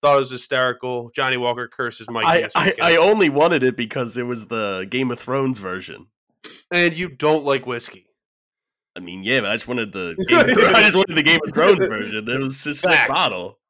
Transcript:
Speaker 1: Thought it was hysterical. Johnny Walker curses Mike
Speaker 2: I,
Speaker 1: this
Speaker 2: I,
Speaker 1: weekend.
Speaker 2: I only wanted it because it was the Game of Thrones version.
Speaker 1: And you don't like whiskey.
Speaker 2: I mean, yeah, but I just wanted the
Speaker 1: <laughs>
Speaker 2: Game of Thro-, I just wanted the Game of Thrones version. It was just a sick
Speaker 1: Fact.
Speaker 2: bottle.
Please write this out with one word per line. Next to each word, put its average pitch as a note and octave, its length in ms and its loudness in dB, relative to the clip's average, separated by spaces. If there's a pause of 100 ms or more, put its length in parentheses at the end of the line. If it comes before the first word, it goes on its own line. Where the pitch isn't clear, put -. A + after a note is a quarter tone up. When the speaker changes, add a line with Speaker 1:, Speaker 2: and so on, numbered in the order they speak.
Speaker 1:
Thought C#3+ 140 4
it C#3 40 6
was B2+ 120 -2
hysterical. B2+ 840 -4
Johnny C3 220 0
Walker A#2+ 300 -2
curses A#2 420 -8
Mike A#2 180 -2
Speaker 2:
I, E3 140 4
Speaker 1:
this C3 140 -6
Speaker 2:
I, - 100 0
Speaker 1:
weekend. F3+ 220 0
Speaker 2:
I E3+ 100 4
only F#3+ 320 6
wanted D3 340 4
it B2+ 140 2
because A#2 400 -6
it B2 60 -4
was A#2+ 240 -6
the G2+ 420 -4
Game B2+ 220 -2
of A#2 80 -8
Thrones C3 400 -2
version. F#2 480 -10 (640)
Speaker 1:
And F3 260 2
you F3 120 -6
don't D3+ 360 0
like C#3 200 0
whiskey. A#2+ 420 -10 (880)
Speaker 2:
I - 20 -14
mean, F2+ 240 -12
yeah, A2+ 180 0
but G2+ 100 -2
I - 40 0
just A#2+ 120 -10
wanted A#2 260 -6
the F2 220 -8
Speaker 1:
<laughs> F#3+ 120 -6
Speaker 2:
Game E4+ 120 4
of B3+ 120 4
Thro-, A3+ 160 4
I A3 140 6
just G#3 140 4
wanted F#3 200 2
the D#3 80 2
Game D#3+ 240 4
of D3+ 60 -10
Thrones F#3 260 4
version. G#2+ 480 -4
It B2+ 120 -4
was C3+ 240 -4
just D3 200 -8
a F3+ 60 2
sick - 20 4
Speaker 1:
Fact. C3 220 4
Speaker 2:
bottle. G#2 460 -4 (100)